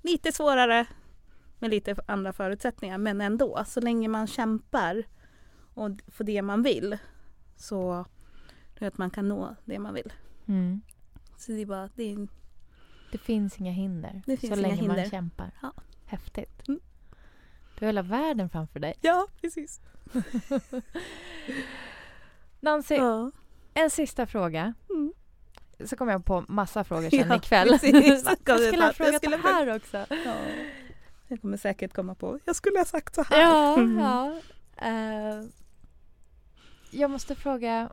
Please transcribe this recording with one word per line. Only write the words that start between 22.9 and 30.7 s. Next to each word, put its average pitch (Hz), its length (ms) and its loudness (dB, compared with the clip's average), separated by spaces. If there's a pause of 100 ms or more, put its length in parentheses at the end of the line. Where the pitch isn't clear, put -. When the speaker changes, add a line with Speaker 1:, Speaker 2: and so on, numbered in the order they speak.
Speaker 1:
Ja. 247 360 2 (420)
Speaker 2:
en 311 160 4
sista 262 360 -2
fråga. 180 480 -2 (160)
Speaker 1:
Mm. 320 240 -2 (720)
Speaker 2:
Så 240 100 -6
kommer 240 160 -2
jag 190 140 -2
på 185 220 0
massa 202 360 -2
frågor 165 260 -4
sen 285 100 6
Speaker 1:
<laughs> 247 100 2
Ja, 240 60 6
Speaker 2:
ikväll. 202 340 6
Speaker 1:
precis. 277 240 8
Speaker 2:
<laughs> 277 320 10
Jag 254 340 4
skulle 233 220 4
ha 320 60 8
Speaker 1:
Jag 302 80 2
Speaker 2:
frågat 302 200 4
Speaker 1:
skulle 302 220 0
Speaker 2:
det 339 60 -6
här 311 320 4
också. 202 340 -8
Speaker 1:
Ja. 294 280 -4 (920)